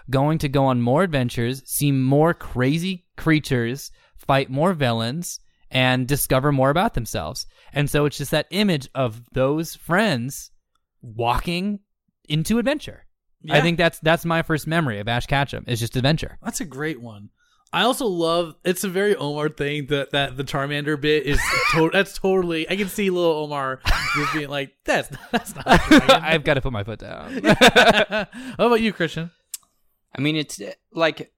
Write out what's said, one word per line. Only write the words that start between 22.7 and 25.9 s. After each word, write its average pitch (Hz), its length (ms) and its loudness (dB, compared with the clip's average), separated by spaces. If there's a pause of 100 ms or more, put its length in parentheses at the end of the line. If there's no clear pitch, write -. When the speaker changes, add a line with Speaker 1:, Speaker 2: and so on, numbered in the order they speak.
Speaker 2:
can 196 120 -2
see 196 220 0
little 165 340 0
Omar 139 360 -6 (360)
just 147 180 -2
being 147 140 -6
like, 139 240 -6 (140)
"That's, 202 220 0 (140)
<laughs> - 80 -20
that's - 240 -4
not 135 120 -14
Charmander." 262 560 6